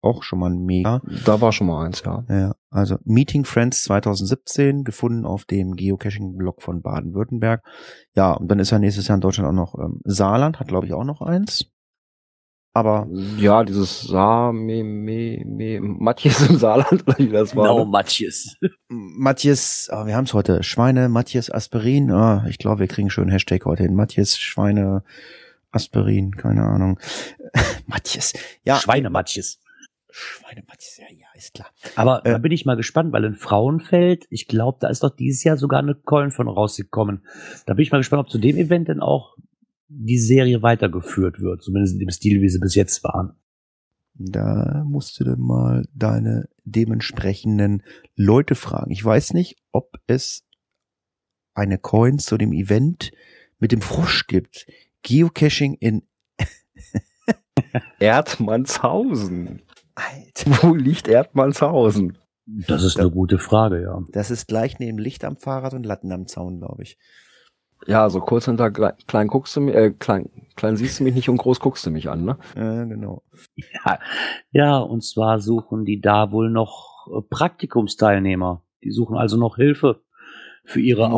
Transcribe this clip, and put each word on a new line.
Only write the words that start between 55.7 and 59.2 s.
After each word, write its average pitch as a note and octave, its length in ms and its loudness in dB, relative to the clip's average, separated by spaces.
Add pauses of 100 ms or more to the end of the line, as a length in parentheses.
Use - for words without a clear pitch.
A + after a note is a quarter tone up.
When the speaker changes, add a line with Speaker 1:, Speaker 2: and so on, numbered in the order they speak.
Speaker 1:
in G#2+ 340 -2 (300)
<laughs> - 1600 -6
Speaker 2:
Erdmannshausen. A2+ 1600 0 (320)